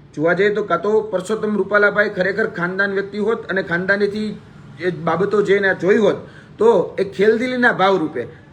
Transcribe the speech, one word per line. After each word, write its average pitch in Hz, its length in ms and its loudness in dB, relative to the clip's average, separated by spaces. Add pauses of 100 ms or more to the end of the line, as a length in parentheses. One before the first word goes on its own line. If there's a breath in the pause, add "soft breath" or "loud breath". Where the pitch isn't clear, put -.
(160)
જોવા 160 180 0
જઈએ 196 160 2
તો 202 140 -2
કાં 170 180 -2
તો 214 200 2
પરસોત્તમ 214 560 -4
રૂપાલાભાઈ 202 520 2
ખરેખર 185 380 -2
ખાનદાન 185 440 -2
વ્યક્તિ 196 260 -6
હોત 208 320 -2
અને 185 140 -2
ખાનદાનીથી 190 800 -2 (400)
એ 180 80 -2
બાબતો 175 520 0
જે 180 140 4
એને 196 260 2
જોઈ 190 160 4
હોત 196 180 4 (420 loud breath)
તો 214 420 4
એ 196 40 0
ખેલદિલીના 240 680 2
ભાવરૂપે 165 540 0 (280 loud breath)